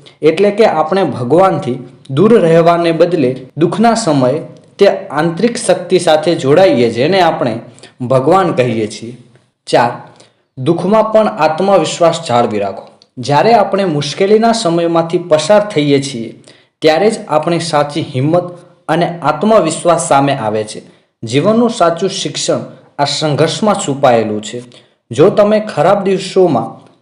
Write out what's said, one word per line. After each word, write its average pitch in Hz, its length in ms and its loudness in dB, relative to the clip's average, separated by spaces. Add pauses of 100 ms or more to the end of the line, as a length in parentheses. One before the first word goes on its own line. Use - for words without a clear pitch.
(220)
એટલે 165 300 2
કે 214 140 2
આપણે 185 380 0
ભગવાનથી 139 760 0 (300)
દૂર 202 300 4
રહેવાને 170 520 4
બદલે 160 540 0 (120)
દુઃખના 196 360 2
સમયે 143 480 0 (380)
તે 196 80 6
આંતરિક 170 680 -2
શક્તિ 180 420 0
સાથે 156 360 0
જોડાઈએ, 139 540 2
જેને 143 300 0
આપણે 139 400 0 (420)
ભગવાન 139 520 2
કહીએ 113 340 0
છીએ. 117 300 -14 (500)
ચાર, 123 240 2 (680)
દુઃખમાં 180 540 0
પણ 214 160 2
આત્મવિશ્વાસ - 1000 0
જાળવી 117 320 0
રાખો. 98 280 -8 (300)
જ્યારે 147 360 2
આપણે 196 320 2
મુશ્કેલીના 196 680 0
સમયમાંથી 170 680 0
પસાર 175 440 2
થઈએ 147 400 0
છીએ, 113 420 -10 (380)
ત્યારે 165 300 2
જ - 160 -4
આપણી 165 320 0
સાચી 147 420 -2
હિંમત 156 560 -2 (300)
અને 165 320 -2
આત્મવિશ્વાસ 165 880 0
સામે 139 260 2
આવે 110 300 -4
છે. - 180 -16 (420)
જીવનનું 196 460 0
સાચું 170 400 -2
શિક્ષણ 147 500 -6 (400)
આ 143 60 0
સંઘર્ષમાં 160 680 -2
છુપાયેલું 117 680 0
છે. 123 220 -12 (480)
જો 151 180 4
તમે 208 300 2
ખરાબ 196 440 0
દિવસોમાં 170 840 -2 (120)